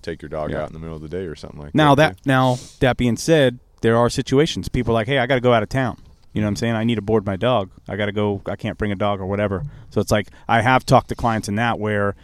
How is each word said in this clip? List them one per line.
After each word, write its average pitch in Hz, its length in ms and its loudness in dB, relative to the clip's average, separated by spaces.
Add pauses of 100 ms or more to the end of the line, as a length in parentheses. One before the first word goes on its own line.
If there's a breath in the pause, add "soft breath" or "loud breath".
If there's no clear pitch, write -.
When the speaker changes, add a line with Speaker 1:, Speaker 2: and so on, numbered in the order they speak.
Speaker 1:
take 82 180 -8
your 78 80 -12
dog 78 220 -6
Speaker 2:
Yeah. 76 120 -4
Speaker 1:
out 73 40 -8
in - 60 -16
the 80 60 -14
middle 82 180 -12
of 76 40 -14
the 78 60 -12
day 90 180 -8
or 78 100 -10
something - 260 -16
like 73 140 -12
Speaker 2:
Now 151 200 4
Speaker 1:
that, 151 220 2
Speaker 2:
that, - 60 -18
Speaker 1:
too. 143 60 -2
Speaker 2:
now, 131 280 2 (240)
that 123 160 2
being 123 180 0
said, 135 440 2 (220)
there 113 140 4
are 120 140 4
situations. 135 580 0
People 117 240 -2
are 113 40 2
like, 110 120 0
"Hey, 139 120 0
I 120 80 0
gotta 131 140 2
go 123 120 4
out 110 100 4
of 98 60 -6
town." - 280 -2 (360)
You 107 80 -2
know 107 60 0
what - 20 0
I'm 101 80 -2
saying? 117 180 -2
"I 110 80 -2
need 117 120 0
to 104 60 -2
board 104 240 0
my 98 120 -2
dog. 110 320 0 (180)
I 98 80 -6
gotta 104 160 -2
go. 104 340 -2
I 92 100 -6
can't - 220 -6
bring 107 140 -2
a 98 40 -4
dog," 101 260 -2
or 92 40 -6
whatever. 98 400 -2 (260 loud breath)
So - 100 -2
it's - 100 -2
like, 107 160 0 (200 soft breath)
I 113 140 4
have 127 240 4
talked 123 240 4
to 110 60 -6
clients 113 320 -2
in 107 80 -4
that 113 240 -2
where, 101 440 -2